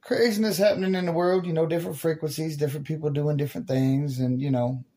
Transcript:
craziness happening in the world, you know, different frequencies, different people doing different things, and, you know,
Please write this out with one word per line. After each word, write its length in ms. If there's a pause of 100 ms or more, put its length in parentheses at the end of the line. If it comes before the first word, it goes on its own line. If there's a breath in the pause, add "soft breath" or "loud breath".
craziness 560
happening 380
in 100
the 80
world, 320
you 80
know, 140
different 320
frequencies, 580
different 300
people 240
doing 260
different 320
things, 500
and, 220
you 100
know, 320 (140)